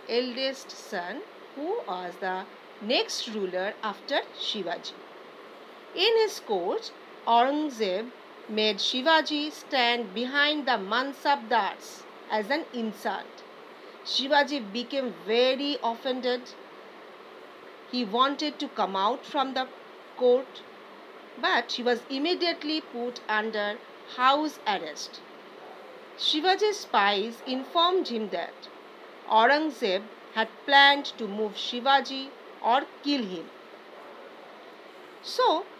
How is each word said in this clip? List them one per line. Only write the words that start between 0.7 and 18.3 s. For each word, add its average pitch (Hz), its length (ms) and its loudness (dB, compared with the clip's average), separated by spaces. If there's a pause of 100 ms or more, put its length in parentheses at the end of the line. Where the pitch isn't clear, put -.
son, 190 500 -8 (360)
who 349 300 -4
was 180 340 -6
the 185 240 -4 (360)
next 277 540 -2
ruler 185 480 -2
after 220 380 -2 (180)
Shivaji. 175 560 -6 (1000)
In 440 280 4
his 415 180 -2
court, 196 500 -2 (360)
Aurangzeb 233 840 2 (380)
made 214 300 2
Shivaji 302 760 2
stand 240 600 0
behind 285 520 0
the 262 60 4
Mansabdars 226 1300 0 (280)
as 214 200 -2
an 302 220 -2
insult. 220 720 -6 (600)
Shivaji 269 680 2
became 240 420 -2 (120)
very 262 580 2
offended. 247 560 -2 (1500)
He 247 120 -2
wanted 277 540 0